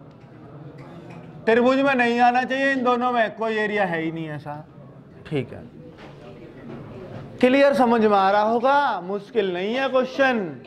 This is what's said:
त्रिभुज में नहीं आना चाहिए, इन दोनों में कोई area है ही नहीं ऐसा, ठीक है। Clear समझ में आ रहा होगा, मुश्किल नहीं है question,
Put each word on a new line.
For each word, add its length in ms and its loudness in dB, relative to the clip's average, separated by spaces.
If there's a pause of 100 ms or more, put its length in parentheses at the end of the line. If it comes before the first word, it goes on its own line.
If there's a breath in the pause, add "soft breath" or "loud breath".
(1500)
त्रिभुज 320 4
में 160 2
नहीं 260 2
आना 240 4
चाहिए, 280 0
इन 120 -2
दोनों 280 2
में 240 0
कोई 200 -2
area 300 0
है 140 -4
ही 120 -4
नहीं 180 -8
ऐसा, 340 -12 (600)
ठीक 260 -4
है। 100 -16 (1800)
Clear 340 6
समझ 260 4
में 160 4
आ 140 4
रहा 120 4
होगा, 600 2
मुश्किल 520 -4
नहीं 200 -2
है 140 -2
question, 500 2 (280)